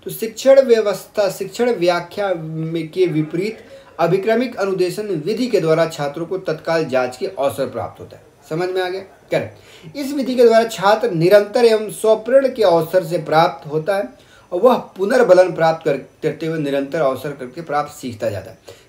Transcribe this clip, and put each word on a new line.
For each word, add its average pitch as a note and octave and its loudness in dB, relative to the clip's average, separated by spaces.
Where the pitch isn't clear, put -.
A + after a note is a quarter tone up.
तो F#3+ -10
शिक्षण B3+ 4
व्यवस्था, G#3+ 0
शिक्षण A#3 -4
व्याख्या F3 -2
में, D#3+ -6
के F3+ 0
विपरीत E3 -4
अभिक्रमिक G#3+ 0
अनुदेशन F#3+ -2
विधि G3 -4
के G#3 2
द्वारा D#3+ 2
छात्रों D#3 -6
को F#3 -6
तत्काल D#3 -2
जांच B2+ -2
के - -6
अवसर C3+ -4
प्राप्त G#2 -10
होता - -18
है। - -20
समझ F3+ -4
में F#3 -2
आ F3+ -4
गया? F#3+ -8
करेक्ट। - -10
इस C#4 -8
विधि B3+ -4
के B3 6
द्वारा A3+ 6
छात्र G#3+ 0
निरंतर G#3 4
एवं A3 2
स्वप्रेरण A3+ 2
के A3 -2
अवसर E3+ 2
से E3 -4
प्राप्त D#3 0
होता D#3 -2
है G#3 -4
और F3+ -2
वह A#3 6
पुनर्बलन F#3 2
प्राप्त D#3+ 0
कर-, C3+ -4
करते D3+ -4
हुए D#3+ -4
निरंतर C#3 -4
अवसर C#3 -2
करके C3+ -12
प्राप्त D3 -6
सीखता A2+ -6
जाता F2+ -10
है। - -20